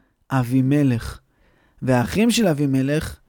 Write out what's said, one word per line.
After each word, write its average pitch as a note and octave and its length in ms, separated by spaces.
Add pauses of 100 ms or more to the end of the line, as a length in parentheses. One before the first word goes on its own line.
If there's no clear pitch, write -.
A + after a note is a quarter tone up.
(320)
אבימלך. C3 880 (600)
והאחים B2+ 500
של G#3+ 160
אבימלך C#3+ 800